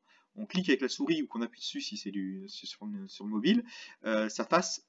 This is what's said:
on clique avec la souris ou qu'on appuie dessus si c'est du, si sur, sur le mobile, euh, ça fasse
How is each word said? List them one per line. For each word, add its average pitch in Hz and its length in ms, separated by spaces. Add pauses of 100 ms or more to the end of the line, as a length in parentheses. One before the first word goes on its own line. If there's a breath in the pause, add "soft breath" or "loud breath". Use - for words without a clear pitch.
(360 soft breath)
on 107 100
clique 180 240
avec 131 120
la 127 80
souris 151 340
ou 120 40
qu'on 113 140
appuie 117 180
dessus - 220
si 104 160
c'est 104 140
du, 95 360
si - 200
sur, - 200 (200)
sur - 180
le 107 60
mobile, 175 340 (400 loud breath)
euh, 110 240
ça 113 160
fasse - 440